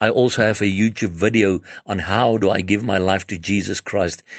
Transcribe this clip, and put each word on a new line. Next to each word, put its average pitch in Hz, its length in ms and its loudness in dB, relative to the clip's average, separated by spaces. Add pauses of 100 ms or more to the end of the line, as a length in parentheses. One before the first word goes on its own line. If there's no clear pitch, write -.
I 110 80 2
also 123 340 2
have 107 180 0
a 104 40 0
YouTube 101 460 0
video 98 500 2 (260)
on 101 120 -4
how 113 380 2
do 98 140 2
I 101 80 0
give 101 240 0
my 101 140 0
life 95 300 0
to 92 120 -8
Jesus 95 400 -2
Christ. 90 420 -4 (180)